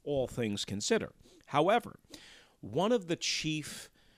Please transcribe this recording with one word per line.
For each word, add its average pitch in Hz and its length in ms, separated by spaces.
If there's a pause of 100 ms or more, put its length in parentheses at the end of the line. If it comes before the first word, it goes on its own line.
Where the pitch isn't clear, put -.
all 139 200
things 107 380
considered. - 480 (380)
However, 185 500 (640)
one 156 300
of 202 160
the 165 80
chief - 720 (280)